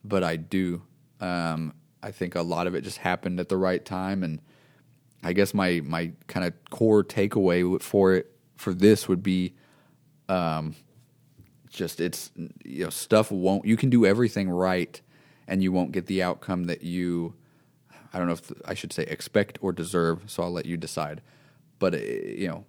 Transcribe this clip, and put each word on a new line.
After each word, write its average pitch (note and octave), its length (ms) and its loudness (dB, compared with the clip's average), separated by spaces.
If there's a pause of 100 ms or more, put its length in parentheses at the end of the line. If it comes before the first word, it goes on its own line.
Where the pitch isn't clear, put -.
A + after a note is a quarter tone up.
but G2 180 2
I E2 140 2
do. F2 460 -2 (380)
Um, E2 520 -4 (300)
I G2+ 80 -10
think F2+ 240 -8
a F2 80 0
lot E2+ 240 -2
of F2+ 80 -2
it D2+ 80 -4
just F#2+ 160 -10
happened F2+ 420 -2
at F2 80 -4
the F#2+ 80 0
right F#2 280 0
time, F#2+ 380 -4
and D#2+ 180 -4 (800)
I F2 100 -2
guess G2 220 2
my, F2+ 300 2
my E2 280 -4 (160)
kinda F2+ 240 -4 (180)
core G#2+ 340 4
takeaway G2 560 2
w-, F2+ 180 2
for F#2+ 360 4
it, - 160 0 (260)
for F#2+ 180 -4
this G2 340 6
would F#2 140 2
be, F#2 320 0 (760)
um, D#2+ 460 -2 (960)
just - 320 -6
it's, - 320 -4 (320)
you D2+ 200 -6
know, D#2+ 60 -6
stuff - 400 2
won't, F#2+ 340 2
you A2 120 4
can C3+ 140 2
do A#2 140 8
everything G2+ 460 2
right, F2+ 500 0 (460)
and G2 160 0
you F#2 100 2
won't F2+ 200 0
get F2 140 -4
the F#2+ 160 0
outcome F2+ 420 -2
that F2 180 -4
you, F2 520 -4 (800)
I F#2 60 -6
don't F2 80 0
know E2+ 80 0
if - 180 -12 (120)
I - 100 -6
should - 180 -10
say D#2+ 120 -2
expect - 560 -2
or F#2+ 120 -2
deserve, E2+ 540 -2
so F2 160 -6
I'll F2 100 -4
let F2 140 -6
you F2 100 -4
decide. D#2 460 -8 (560)
But, F2+ 160 2
uh, D2+ 40 -2
you G#1+ 500 -6
know E2+ 200 -10